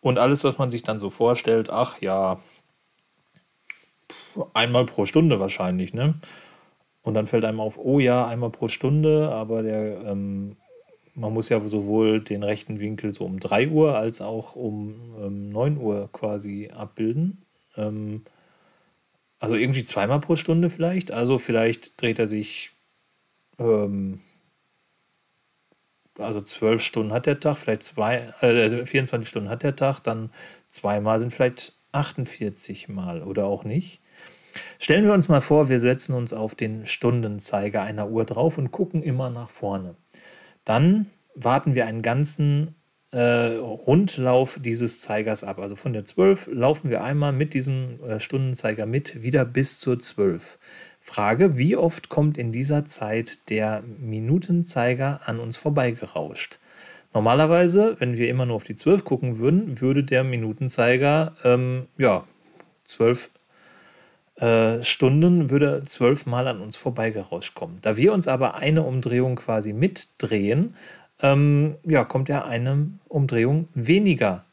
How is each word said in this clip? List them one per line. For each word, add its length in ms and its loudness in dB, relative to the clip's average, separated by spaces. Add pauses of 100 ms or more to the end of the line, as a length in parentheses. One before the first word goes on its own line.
Und 180 2
alles, 240 4
was 160 0
man 100 0
sich 140 -6
dann 160 -4
so 100 -6
vorstellt, 640 2
ach 280 -2
ja, 400 -2 (2250)
einmal 320 2
pro 220 -2
Stunde 320 4
wahrscheinlich, 560 -2
ne? 180 2 (880)
Und 140 -4
dann 100 0
fällt 180 0
einem 160 -4
auf, 200 -6
oh 200 2
ja, 280 4
einmal 240 -4
pro 160 -6
Stunde, 640 2
aber 320 -4
der, 420 -4
ähm, 520 -6 (580)
man 180 -6
muss 160 -2
ja 100 2
sowohl 600 0
den 220 -6
rechten 360 -6
Winkel 340 -6
so 120 -10
um 140 -8
drei 280 0
Uhr 300 4
als 240 -4
auch 340 -10
um, 380 -8 (260)
ähm, 300 -8
neun 260 0
Uhr 380 -4
quasi 580 -8
abbilden. 680 -4 (340)
Ähm, 500 -8 (1120)
also 160 -2
irgendwie 300 0
zweimal 340 0
pro 160 0
Stunde 340 0
vielleicht. 420 -4
Also 280 0
vielleicht 600 0
dreht 200 -2
er 80 2
sich, 460 -8 (840)
ähm, 640 0 (2000)
also 220 -6
zwölf 420 0
Stunden 300 -4
hat 140 -2
der 160 0
Tag, 160 0
vielleicht 260 -4
zwei, 560 -4
äh, 220 6
also 240 2
vierundzwanzig 420 -2
Stunden 220 -6
hat 140 -6
der 120 0
Tag, 240 0
dann 300 -6 (400)
zweimal 500 0
sind 140 -4
vielleicht 400 -2 (180)
achtundvierzig 960 -6
Mal 340 -8
oder 260 -2
auch 180 -4
nicht. 340 -4 (800)
Stellen 240 4
wir 80 6
uns 160 4
mal 140 6
vor, 260 4
wir 140 2
setzen 320 0
uns 180 -4
auf 240 -6
den 320 -6
Stundenzeiger 920 -2
einer 260 -6
Uhr 160 0
drauf 340 0
und 140 -4
gucken 320 -2
immer 260 -2
nach 200 -10
vorne. 460 -6 (680)
Dann 440 4 (280)
warten 400 2
wir 100 2
einen 160 -6
ganzen, 760 0 (360)
äh, 460 2
Rundlauf 1040 2
dieses 400 -2
Zeigers 420 -4
ab. 160 -10
Also 160 -8
von 160 -6
der 140 -6
zwölf 440 4
laufen 400 0
wir 140 -2
einmal 300 0
mit 200 0
diesem, 520 -4
äh, 160 -4
Stundenzeiger 640 -2
mit, 360 -4
wieder 220 2
bis 380 0
zur 180 0
zwölf. 600 -2 (400)
Frage, 560 2
wie 200 2
oft 340 -2
kommt 260 2
in 160 -4
dieser 340 -2
Zeit 680 -4
der 320 -2 (160)
Minutenzeiger 1300 0
an 140 -6
uns 160 -8
vorbeigerauscht? 1040 -4 (560)
Normalerweise, 840 4
wenn 180 -2
wir 100 0
immer 200 0
nur 80 -2
auf 80 -6
die 120 -10
zwölf 300 2
gucken 320 -2
würden, 420 2
würde 240 2
der 200 0
Minutenzeiger, 1200 0
ähm, 420 2 (140)
ja, 240 4 (600)
zwölf, 440 0 (1080)
äh, 440 4
Stunden, 720 4
würde 340 2
zwölf 400 2
Mal 220 -2
an 120 -4
uns 160 -12
vorbeigerauscht 800 -6
kommen. 300 -12
Da 140 0
wir 140 6
uns 160 2
aber 280 0
eine 260 2
Umdrehung 540 0
quasi 380 -4
mitdrehen, 1000 0 (480)
ähm, 600 4
ja, 200 4
kommt 260 -2
er 160 -2
eine 440 0 (180)
Umdrehung 680 2
weniger 760 2